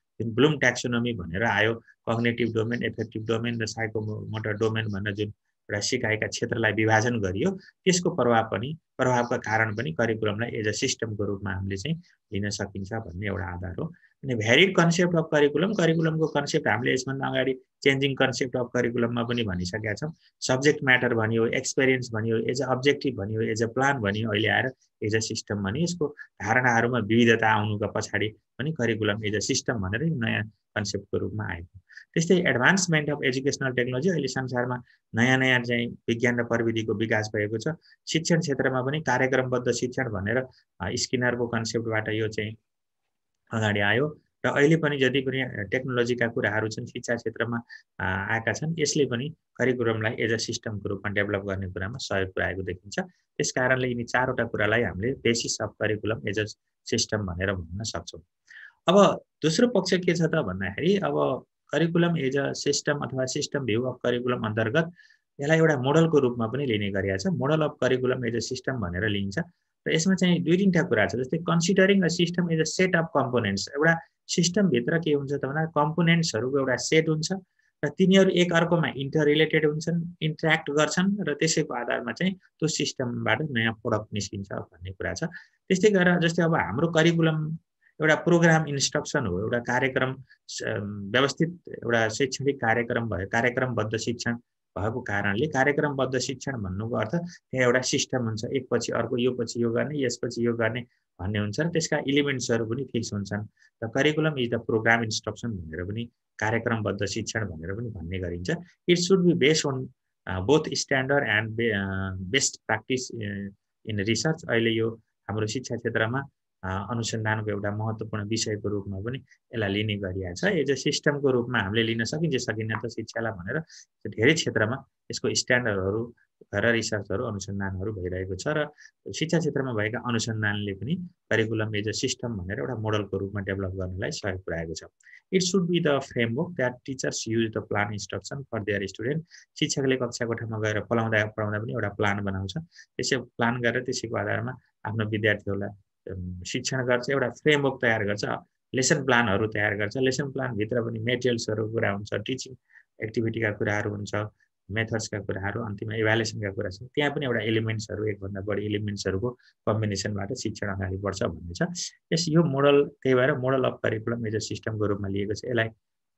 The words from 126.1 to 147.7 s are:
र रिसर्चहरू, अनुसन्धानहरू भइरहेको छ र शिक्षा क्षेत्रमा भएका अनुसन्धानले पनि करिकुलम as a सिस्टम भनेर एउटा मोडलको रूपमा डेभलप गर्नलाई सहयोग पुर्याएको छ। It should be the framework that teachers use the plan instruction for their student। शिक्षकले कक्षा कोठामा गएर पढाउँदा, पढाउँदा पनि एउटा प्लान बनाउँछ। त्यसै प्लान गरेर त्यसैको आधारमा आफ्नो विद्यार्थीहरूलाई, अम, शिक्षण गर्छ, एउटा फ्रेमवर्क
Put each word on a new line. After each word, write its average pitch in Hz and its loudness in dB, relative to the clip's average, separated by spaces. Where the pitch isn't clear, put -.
र 104 2
रिसर्चहरू, 107 -2
अनुसन्धानहरू 98 -4
भइरहेको 90 -6
छ 92 -8
र 151 -2
शिक्षा 165 0
क्षेत्रमा 135 -2
भएका 107 -2
अनुसन्धानले 110 -2
पनि 110 -6
करिकुलम 110 0
as 104 -2
a 104 -2
सिस्टम - -4
भनेर 101 -6
एउटा 131 -4
मोडलको 107 -2
रूपमा 98 -4
डेभलप 98 -4
गर्नलाई 95 -4
सहयोग 95 -6
पुर्याएको 82 -6
छ। - -12
It 185 6
should 180 2
be 175 2
the 147 4
framework 123 -2
that 123 0
teachers 135 -4
use 113 0
the 110 -4
plan 104 -2
instruction 107 -8
for 113 -6
their 101 -2
student। 139 -4
शिक्षकले 135 2
कक्षा 120 -4
कोठामा 110 -4
गएर 107 0
पढाउँदा, 110 2
पढाउँदा 107 -4
पनि 127 -6
एउटा 104 -2
प्लान 101 0
बनाउँछ। 95 -4
त्यसै - -4
प्लान 120 -2
गरेर 120 0
त्यसैको 117 -4
आधारमा 107 -2
आफ्नो 110 -2
विद्यार्थीहरूलाई, 104 0
अम, 90 -8
शिक्षण 127 -4
गर्छ, 123 0
एउटा 131 2
फ्रेमवर्क 139 2